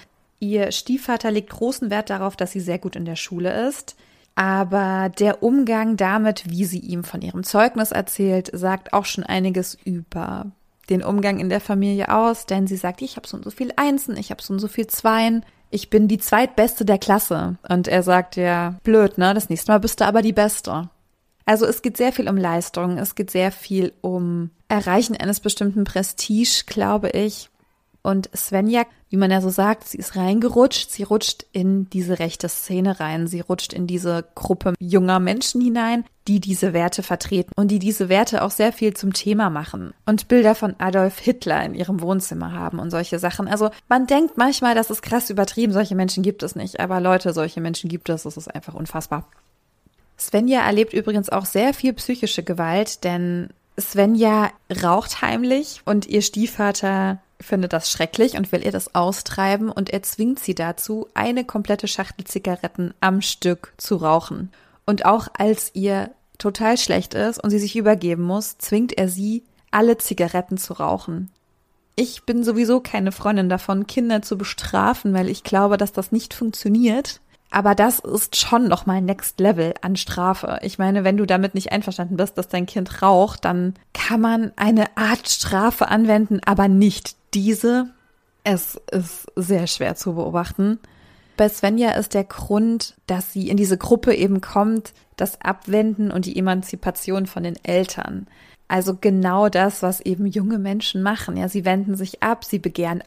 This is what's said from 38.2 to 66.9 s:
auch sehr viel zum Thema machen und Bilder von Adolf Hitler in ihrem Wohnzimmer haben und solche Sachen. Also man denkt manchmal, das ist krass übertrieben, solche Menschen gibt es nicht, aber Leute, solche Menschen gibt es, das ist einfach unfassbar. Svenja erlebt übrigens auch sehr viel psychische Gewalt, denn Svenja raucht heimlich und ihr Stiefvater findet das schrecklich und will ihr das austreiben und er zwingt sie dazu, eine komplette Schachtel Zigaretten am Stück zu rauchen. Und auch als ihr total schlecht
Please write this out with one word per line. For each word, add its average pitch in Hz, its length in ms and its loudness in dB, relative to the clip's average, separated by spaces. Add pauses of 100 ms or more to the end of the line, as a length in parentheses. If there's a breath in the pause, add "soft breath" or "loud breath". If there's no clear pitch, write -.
auch 202 80 0
sehr 220 240 2
viel 214 220 0
zum 196 180 -2
Thema 208 380 0
machen - 420 -8 (140)
und 214 220 2
Bilder 226 260 8
von 202 240 -2
Adolf 190 400 2
Hitler 175 440 0
in - 120 -6
ihrem 180 260 -2
Wohnzimmer 170 520 -4
haben 170 260 -6
und 175 100 -6
solche 170 300 -4
Sachen. 180 280 -4
Also 214 220 0 (180 loud breath)
man 254 200 4
denkt 294 280 2
manchmal, 247 380 2
das 226 160 2
ist 220 140 -6
krass 240 260 -2
übertrieben, 208 440 0
solche 202 220 2
Menschen 185 280 0
gibt 202 180 -2
es 175 140 -6
nicht, - 240 -8
aber 185 220 -2
Leute, 180 320 2
solche 165 280 -4
Menschen 170 260 -6
gibt 170 220 -6
es, 160 140 -4
das 156 120 -10
ist 160 120 -14
einfach - 260 -14
unfassbar. 156 540 -8 (880)
Svenja 240 440 2
erlebt 208 320 2
übrigens 202 360 0
auch 196 160 -2
sehr 240 300 2
viel 262 180 0
psychische - 480 -4
Gewalt, 175 600 -2
denn 175 460 -2 (300)
Svenja 214 720 4 (340)
raucht 180 380 2
heimlich 254 640 0
und 208 220 0
ihr 208 160 2
Stiefvater 196 960 0 (200)
findet 185 340 -2
das 165 160 -2
schrecklich 220 480 0
und 190 140 -2
will - 120 0
ihr 202 80 -2
das 190 220 -6
austreiben 196 760 0
und 196 200 -4
er 196 140 -4
zwingt 240 340 -2
sie - 160 -4
dazu, 175 640 -6
eine 240 280 -2
komplette 208 440 -4
Schachtel - 380 -6
Zigaretten 180 760 -6
am 190 220 2
Stück - 560 -2
zu - 180 -2
rauchen. 165 560 0 (340 soft breath)
Und 208 200 0
auch 214 300 4
als 214 380 0
ihr 196 380 -2 (260)
total 220 400 0
schlecht - 380 -2